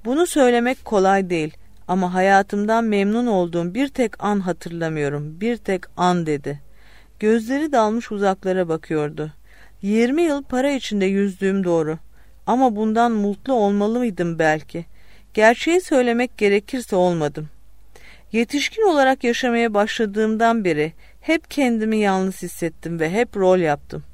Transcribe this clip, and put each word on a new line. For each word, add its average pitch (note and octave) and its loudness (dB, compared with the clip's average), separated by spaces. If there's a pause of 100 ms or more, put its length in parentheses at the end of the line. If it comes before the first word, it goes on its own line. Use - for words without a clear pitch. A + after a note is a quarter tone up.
Bunu C#4+ 0
söylemek B3 2
kolay F#3+ 2
değil D#3 -2 (340)
ama F3+ -2
hayatımdan G3+ 2
memnun G#3+ 0
olduğum F3 -2
bir C4+ -2
tek A#3 -4
an G#3 0
hatırlamıyorum, D#3+ -6
bir A#3 -2
tek F#3+ -4 (140)
an." F3 2
dedi. C#3+ -4 (600)
Gözleri A#3 0
dalmış A3+ 0
uzaklara F#3+ 0
bakıyordu. D3+ -4 (500)
"Yirmi A#3 2
yıl C#4+ 0
para C4 -2
içinde G#3+ -2
yüzdüğüm G3 0
doğru. D#3+ 0 (480)
Ama A#3+ 2
bundan A3 2
mutlu G3+ -2
olmalıydım G3+ 0
belki. D#3+ 0 (500)
Gerçeği A#3+ 4
söylemek B3 0
gerekirse G#3 0
olmadım. D#3 0 (840)
Yetişkin C4+ -2
olarak C#4 4
yaşamaya A#3 0
başladığımdan A3 0
beri D#3 0 (280)
hep D#4+ -2
kendimi A3+ 0
yalnız F#3+ 0
hissettim E3+ -8
ve D#3+ 0
hep A3+ -2
rol F#3 4
yaptım. D3+ -2